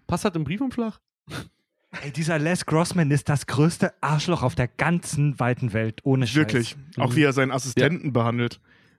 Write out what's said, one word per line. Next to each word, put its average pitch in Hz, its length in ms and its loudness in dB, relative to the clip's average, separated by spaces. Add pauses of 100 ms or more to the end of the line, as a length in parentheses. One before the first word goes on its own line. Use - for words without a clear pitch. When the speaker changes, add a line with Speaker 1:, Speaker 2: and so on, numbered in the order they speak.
Speaker 1:
Passt 170 180 -2
das 202 100 -2
im 160 80 0
Briefumschlag? 226 560 -4 (1040)
Speaker 2:
Ey, 143 80 -10
dieser 160 260 -2
Les 165 300 -2
Grossman 160 420 2
ist 143 200 0
das 143 180 0
größte 165 540 2
Arschloch 151 420 0
auf 127 100 0
der 123 140 0
ganzen 147 720 0
weiten 120 340 -2
Welt, 110 300 -4
ohne 131 240 2
Scheiß. 110 80 -2
Speaker 3:
Wirklich. 139 400 0 (220)
Auch 120 140 2
Speaker 1:
Mhm. 123 40 0
Speaker 3:
wie 147 80 6
er 135 100 4
seinen 131 180 0
Assistenten 135 560 0
Speaker 1:
Ja. 135 40 -2
Speaker 3:
behandelt. 117 480 0 (400)